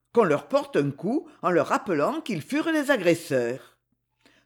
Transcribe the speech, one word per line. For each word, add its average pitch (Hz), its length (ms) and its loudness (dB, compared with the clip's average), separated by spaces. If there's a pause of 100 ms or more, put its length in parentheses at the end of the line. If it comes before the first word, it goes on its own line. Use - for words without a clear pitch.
(140)
qu'on 156 100 4
leur 143 240 0
porte 294 300 0
un 143 140 2
coup 220 360 -4 (140)
en 170 100 0
leur 156 160 2
rappelant 214 540 -2
qu'ils 165 200 -6
furent 320 300 -4
les 294 180 0
agresseurs. 156 880 0 (680)